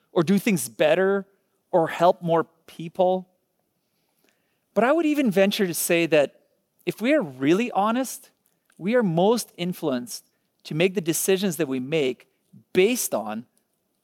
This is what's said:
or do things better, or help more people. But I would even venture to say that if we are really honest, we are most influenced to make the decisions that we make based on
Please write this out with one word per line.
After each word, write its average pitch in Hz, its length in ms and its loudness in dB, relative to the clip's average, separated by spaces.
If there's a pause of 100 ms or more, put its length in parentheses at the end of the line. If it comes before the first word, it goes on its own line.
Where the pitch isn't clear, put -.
(120)
or 180 100 2
do 185 160 2
things 185 300 0
better, 185 580 0 (440)
or 165 180 2
help 175 320 2
more 165 240 0 (220)
people. 185 640 -2 (1500)
But 208 100 2
I 262 80 2
would 330 140 0
even 285 240 0
venture 196 360 2
to 170 80 -6
say 170 320 0
that 147 280 2 (520)
if - 140 -6
we 240 140 0
are 294 80 2
really 156 500 0
honest, 226 580 -4 (480)
we 190 160 -2
are 247 80 2
most 196 540 0
influenced 151 680 -6 (400)
to 160 100 -10
make 180 200 0
the 208 60 -4
decisions 180 560 -2
that 156 120 -2
we 131 100 -4
make 131 480 -4 (460)
based 208 420 0
on 107 320 -6 (580)